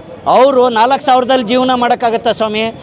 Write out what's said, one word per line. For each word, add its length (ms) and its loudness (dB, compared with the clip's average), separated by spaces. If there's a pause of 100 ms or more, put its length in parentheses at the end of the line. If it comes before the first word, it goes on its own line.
(260)
ಅವರು 420 4
ನಾಲ್ಕು 380 0
ಸಾವಿರದಲ್ಲಿ 380 2
ಜೀವನ 300 0
ಮಾಡೋಕ್ಕಾಗತ್ತಾ 580 -2
ಸ್ವಾಮಿ? 300 -4 (200)